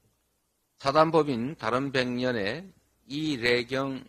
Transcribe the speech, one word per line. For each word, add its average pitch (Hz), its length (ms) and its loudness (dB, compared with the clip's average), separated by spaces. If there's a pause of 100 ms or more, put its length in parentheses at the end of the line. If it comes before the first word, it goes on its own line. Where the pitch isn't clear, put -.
(800)
사단법인 147 760 2
다른 127 360 -2
백년의 123 760 -2 (380)
이래경 131 1000 -2